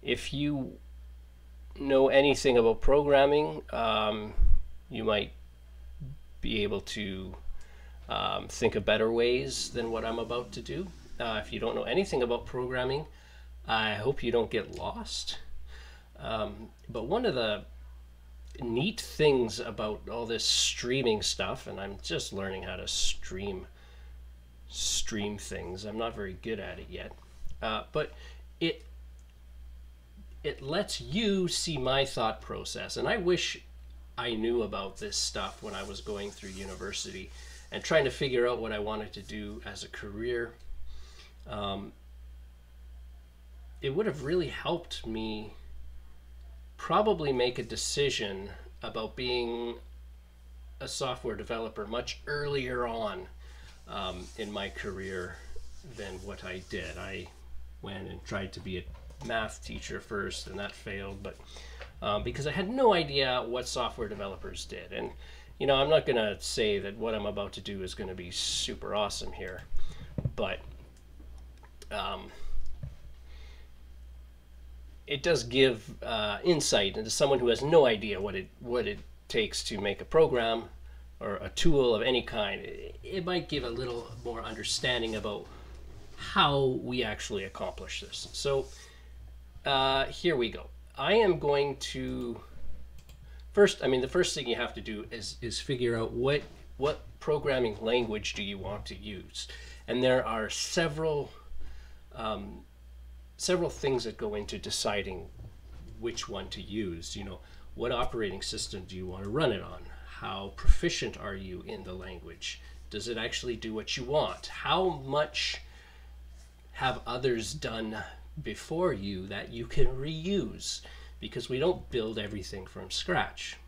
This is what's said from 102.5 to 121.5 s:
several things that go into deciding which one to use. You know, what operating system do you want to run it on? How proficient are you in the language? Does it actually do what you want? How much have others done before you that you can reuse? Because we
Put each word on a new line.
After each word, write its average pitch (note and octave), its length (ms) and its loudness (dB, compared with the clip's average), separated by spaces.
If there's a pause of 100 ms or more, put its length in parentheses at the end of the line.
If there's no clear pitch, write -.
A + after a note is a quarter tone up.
several E3+ 340 2
things C3 320 0
that A2 140 -6
go G#2+ 180 -2
into G2+ 240 -4
deciding F#2+ 680 -2 (720)
which A2+ 300 -4
one F#2+ 200 -6
to - 120 -8
use. F2 540 -4
You G2+ 80 -6
know, F#2+ 160 -10 (340)
what A#2 180 -2
operating A2+ 520 0
system G#2 440 -6
do F#2+ 80 -10
you F#2 120 -6
want F#2 160 -6
to G2+ 80 -4
run C#3 200 4
it F#2 120 -2
on? - 180 -10 (240)
How - 500 -8
proficient - 640 6
are G2+ 140 -4
you F#2 300 -8
in F#2+ 200 -10
the F#2 100 -10
language? F2+ 680 -10 (300)
Does G#2 160 -4
it A#2 100 -2
actually A#2 380 -2
do G#2+ 180 -4
what G#2+ 240 -2
you C3 60 -2
want? C#3 420 2
How D#3+ 580 2
much D3 580 0 (1120)
have - 340 0
others A#2+ 460 2
done A2+ 440 -4 (460)
before D#3+ 500 0
you G2 340 -4
that G2+ 240 -6
you A#2 140 -6
can - 220 10
reuse? D3+ 920 0 (380)
Because A2 300 -6
we B2+ 80 0